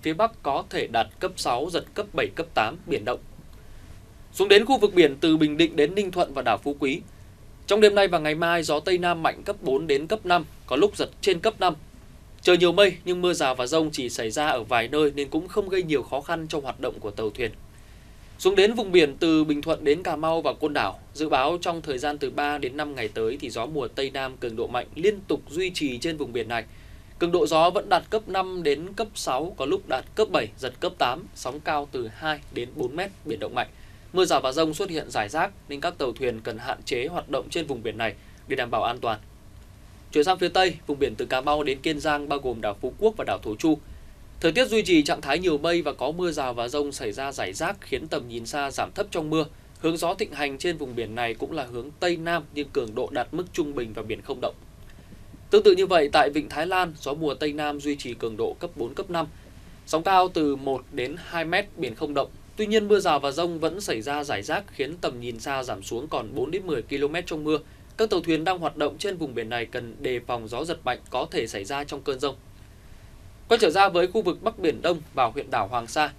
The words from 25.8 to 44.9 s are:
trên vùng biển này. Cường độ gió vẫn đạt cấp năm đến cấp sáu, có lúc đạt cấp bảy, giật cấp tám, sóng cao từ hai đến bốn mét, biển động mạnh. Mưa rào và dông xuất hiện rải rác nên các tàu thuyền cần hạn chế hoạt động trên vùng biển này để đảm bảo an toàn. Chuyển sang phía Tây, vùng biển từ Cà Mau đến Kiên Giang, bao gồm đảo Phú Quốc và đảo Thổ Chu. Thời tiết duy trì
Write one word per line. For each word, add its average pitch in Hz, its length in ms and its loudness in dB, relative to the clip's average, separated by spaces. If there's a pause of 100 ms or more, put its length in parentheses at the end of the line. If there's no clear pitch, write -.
trên 160 200 -4
vùng 127 160 -6
biển 117 140 -4
này. 117 160 -2 (560)
Cường 170 120 2
độ 175 160 4
gió 170 220 6
vẫn 196 200 -2
đạt 170 200 4
cấp 214 200 -2
năm 185 340 -2
đến 156 300 0
cấp 220 220 -4
sáu, 156 420 -2
có 135 80 -2
lúc 175 240 -2
đạt 127 160 -2 (100)
cấp 214 160 2
bảy, 127 260 0
giật 127 220 -8
cấp 180 180 -2
tám, 139 260 0 (120)
sóng 139 240 -8
cao 147 320 -2
từ 120 160 -6
hai 151 320 -6 (140)
đến 120 220 -6
bốn 127 200 -4
mét, 190 160 -6 (140)
biển 113 140 -6
động - 160 -8
mạnh. 120 120 -2 (460)
Mưa 180 120 4
rào 160 160 2
và 131 100 0
dông 156 220 2
xuất 196 160 -4
hiện 151 200 -6
rải 110 200 -2
rác 170 220 0 (180)
nên 143 120 -8
các 175 160 -4
tàu 127 160 -2
thuyền 117 280 -4
cần 110 160 -6
hạn 120 280 -8
chế 127 220 -2
hoạt 170 220 -6
động 139 200 -4
trên 165 160 -4
vùng 127 180 -6
biển 110 140 -6
này 113 180 -2 (320)
để 131 80 -2
đảm 123 160 -2
bảo 113 120 0
an 120 160 -2
toàn. 113 200 -2 (960)
Chuyển 147 100 6
sang 185 160 2
phía 175 100 2
Tây, 180 260 4 (120)
vùng 143 120 -4
biển 123 160 0
từ 123 100 -4
Cà 127 160 0
Mau 147 220 2
đến 139 180 -2
Kiên 160 180 -2
Giang, 147 300 0
bao 143 100 -2
gồm 123 220 -4
đảo 104 200 -2
Phú 127 180 -4
Quốc 214 180 4
và 131 100 -4
đảo 98 160 -2
Thổ 107 120 -4
Chu. 156 220 2 (600)
Thời 165 120 4
tiết 254 160 4
duy 214 160 2
trì 170 200 6